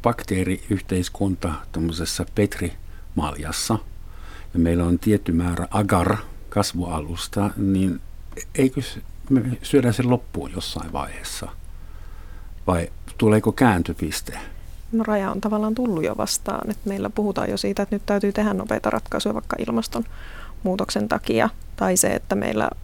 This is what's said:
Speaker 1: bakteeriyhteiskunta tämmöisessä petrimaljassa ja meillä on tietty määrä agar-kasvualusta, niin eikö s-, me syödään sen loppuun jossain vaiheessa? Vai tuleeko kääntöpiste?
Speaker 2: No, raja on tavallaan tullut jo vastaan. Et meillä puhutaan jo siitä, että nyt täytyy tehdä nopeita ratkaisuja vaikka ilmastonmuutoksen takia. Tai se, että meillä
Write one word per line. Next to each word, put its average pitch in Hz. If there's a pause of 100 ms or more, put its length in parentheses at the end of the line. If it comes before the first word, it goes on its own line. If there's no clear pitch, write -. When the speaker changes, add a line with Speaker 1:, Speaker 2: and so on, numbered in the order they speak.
Speaker 1:
bakteeriyhteiskunta 92 (200)
tämmöisessä 82
petrimaljassa 78 (760)
ja 87
meillä 85
on 87
tietty 101
määrä 85
agar-kasvualusta, 92
niin 95 (540)
eikö 131
s-, - (320)
me 131 (200)
syödään 123
sen 123
loppuun -
jossain 85
vaiheessa? - (1160)
Vai 85 (280)
tuleeko 107
kääntöpiste? 82 (540)
Speaker 2:
No, 226
raja 208
on 196
tavallaan 214
tullut 226
jo -
vastaan. -
Et 214
meillä 196
puhutaan 208
jo 202
siitä, 202
että 202
nyt 202
täytyy 202
tehdä 208
nopeita 214
ratkaisuja -
vaikka - (120)
ilmastonmuutoksen 208
takia. - (260)
Tai 185
se, 98
että -
meillä 143 (160)